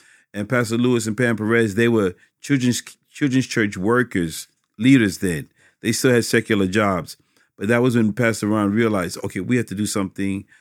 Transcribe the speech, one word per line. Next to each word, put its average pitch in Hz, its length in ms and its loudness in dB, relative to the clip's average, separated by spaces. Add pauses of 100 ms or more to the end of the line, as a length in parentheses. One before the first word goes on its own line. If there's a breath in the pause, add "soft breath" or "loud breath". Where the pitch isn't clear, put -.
(340 soft breath)
and 101 160 -8
Pastor 117 280 -2
Lewis 120 300 0
and 110 100 -4
Pam 120 200 0
Perez, 107 380 0
they 117 120 4
were 104 280 2 (260 soft breath)
children's, 123 400 0 (280)
children's 131 380 0
church 104 300 -2
workers, 95 720 -2 (300)
leaders 113 420 4
then. 82 300 -4 (320 soft breath)
They 110 100 -2
still 127 200 2
had 117 140 2
secular 107 420 0
jobs. 95 500 -2 (400)
But 101 120 -8
that 120 120 2
was 123 140 2
when 110 180 2
Pastor 110 340 -2
Ron 104 240 2
realized, 104 520 0
"Okay, 98 160 -8
we 117 180 -2
have 117 100 -4
to 92 80 -10
do 104 100 -2
something 98 600 -4 (160 soft breath)